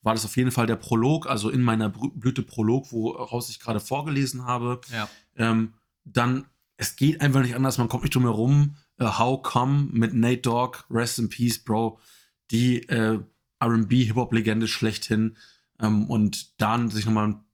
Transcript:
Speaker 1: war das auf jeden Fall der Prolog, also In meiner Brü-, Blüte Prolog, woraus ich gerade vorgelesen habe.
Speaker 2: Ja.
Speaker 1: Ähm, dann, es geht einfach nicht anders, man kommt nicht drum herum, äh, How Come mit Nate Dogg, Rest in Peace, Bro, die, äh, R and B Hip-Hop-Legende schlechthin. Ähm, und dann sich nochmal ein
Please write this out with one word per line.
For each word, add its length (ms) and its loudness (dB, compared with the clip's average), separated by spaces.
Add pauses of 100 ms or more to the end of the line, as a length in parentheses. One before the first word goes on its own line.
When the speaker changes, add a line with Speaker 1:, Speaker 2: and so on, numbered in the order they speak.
Speaker 1:
war 120 0
das 100 -4
auf 140 -4
jeden 120 2
Fall 160 0
der 100 0
Prolog, 520 0
also 220 -2
In 120 2
meiner 280 2
Brü-, 240 -6
Blüte 280 -2
Prolog, 480 -2
woraus 600 -6
ich 100 -16
gerade 200 -4
vorgelesen 640 -4
habe. 340 -4 (100)
Speaker 2:
Ja. 200 -6 (260)
Speaker 1:
Ähm, 380 0 (300)
dann, 420 0 (320)
es 180 -6
geht 240 2
einfach 220 4
nicht 120 -2
anders, 220 0
man 120 0
kommt 160 -4
nicht 100 -2
drum 100 4
herum, 520 4 (220)
äh, 60 0
How 380 0
Come 500 2
mit 220 2
Nate 240 2
Dogg, 520 -2
Rest 280 -2
in 100 -2
Peace, 340 -2
Bro, 380 -2 (500)
die, 380 0
äh, 320 0 (400)
R 100 0
and 180 2
B 160 4
Hip-Hop-Legende 640 0
schlechthin. 680 -2 (440)
Ähm, 280 2
und 520 -2
dann 300 0
sich 160 -2
nochmal 220 2
ein 260 -6